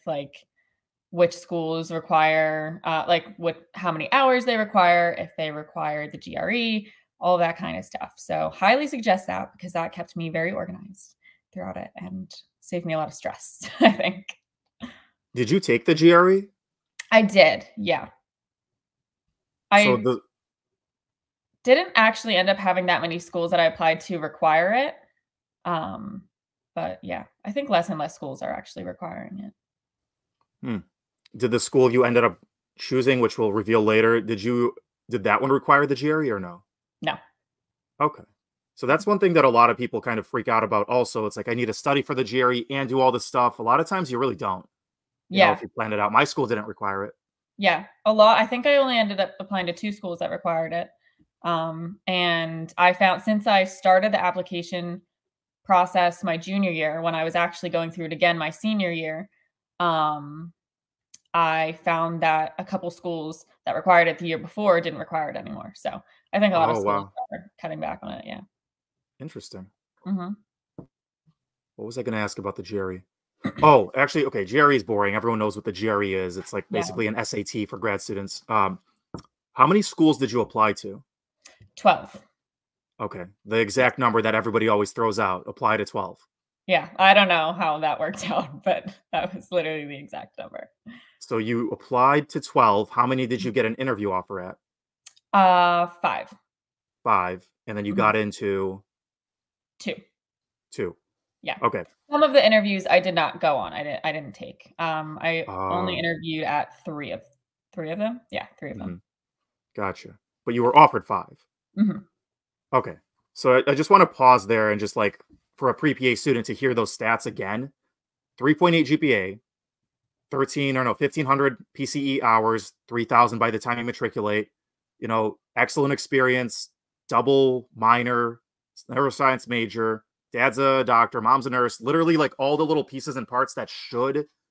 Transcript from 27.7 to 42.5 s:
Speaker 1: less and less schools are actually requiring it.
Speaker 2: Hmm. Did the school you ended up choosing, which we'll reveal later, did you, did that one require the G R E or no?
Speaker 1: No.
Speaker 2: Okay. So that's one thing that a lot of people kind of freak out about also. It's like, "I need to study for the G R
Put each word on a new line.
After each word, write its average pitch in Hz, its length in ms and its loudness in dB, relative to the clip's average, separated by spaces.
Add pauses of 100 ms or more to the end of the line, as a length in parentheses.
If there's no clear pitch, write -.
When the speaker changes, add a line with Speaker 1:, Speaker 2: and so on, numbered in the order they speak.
Speaker 1:
less 175 180 2
and 165 100 -6
less 156 160 -6
schools 135 280 -12
are - 100 -6
actually - 320 -12
requiring 180 560 -14
it. 202 120 -16 (1120)
Speaker 2:
Hmm. 120 160 -6 (580)
Did 120 160 0
the 120 80 2
school 127 300 4
you 123 140 4
ended 120 180 4
up - 160 2 (400)
choosing, 127 420 0
which 113 180 0
we'll 110 140 0
reveal 107 300 2
later, 113 380 4
did 101 220 -6
you, 120 320 -2 (340)
did 117 160 -6
that 104 160 4
one 131 100 4
require 143 360 4
the 135 80 0
G 143 160 -2
R 156 120 0
E 139 80 -2
or 101 80 -2
no? 87 240 -12 (400)
Speaker 1:
No. - 140 -4 (840)
Speaker 2:
Okay. 151 240 -2 (520)
So 127 100 -8
that's 151 200 2
one 208 120 2
thing 185 160 4
that 147 100 6
a 131 40 8
lot 117 220 8
of - 80 -2
people 120 220 -4
kind 117 180 -4
of 98 80 -8
freak 120 220 -6
out 113 160 2
about 104 240 0
also. 120 380 0
It's 101 100 -8
like, 107 120 -8
"I 117 60 -2
need 120 120 -4
to 110 80 -4
study 143 280 -2
for 143 120 -6
the 127 100 -2
G 123 180 -2
R 123 100 4